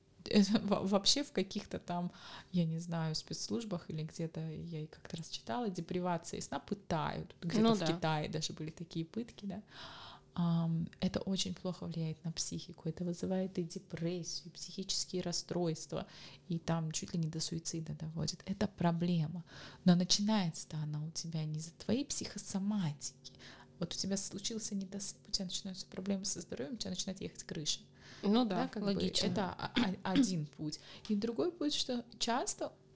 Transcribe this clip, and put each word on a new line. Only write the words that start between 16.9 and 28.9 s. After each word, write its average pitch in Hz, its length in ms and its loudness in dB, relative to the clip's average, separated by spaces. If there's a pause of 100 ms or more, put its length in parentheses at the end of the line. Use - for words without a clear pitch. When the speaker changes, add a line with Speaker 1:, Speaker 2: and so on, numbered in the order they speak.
Speaker 1:
чуть - 220 -4
ли 175 60 2
не 160 80 2
до 156 120 -4
суицида 165 540 -4
доводит. 156 520 -4
Это 190 200 0
проблема. 170 800 2 (400)
Но 180 100 12
начинается-то 185 840 4
она 151 260 -2
у 160 60 -6
тебя 160 340 -4
не 156 140 -2
из-за 165 140 -8
твоей 254 320 0
психосоматики. - 1300 -2 (480)
Вот 170 140 -4
у - 20 -6
тебя 196 200 0
случился 214 580 -2
недосып, 196 420 -4 (120)
у - 20 -10
тебя - 160 0
начинаются 185 400 -6
проблемы 190 380 -2
со - 160 0
здоровьем, 247 340 -6
у - 40 -10
тебя 190 120 -4
начинает 190 300 -4
ехать - 240 -8
крыша. - 360 -2 (420)
Speaker 2:
Ну 220 220 6
Speaker 1:
Да, 208 200 2
Speaker 2:
да, 277 40 -4
Speaker 1:
как 208 220 -4